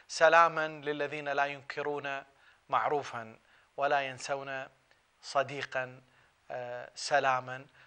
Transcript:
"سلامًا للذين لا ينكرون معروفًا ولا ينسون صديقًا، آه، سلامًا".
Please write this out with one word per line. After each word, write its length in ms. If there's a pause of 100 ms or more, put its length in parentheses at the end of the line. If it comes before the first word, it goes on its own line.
"سلامًا 600
للذين 600
لا 160
ينكرون 800 (460)
معروفًا 680 (400)
ولا 240
ينسون 680 (540)
صديقًا، 800 (500)
آه، 440
سلامًا". 720 (200)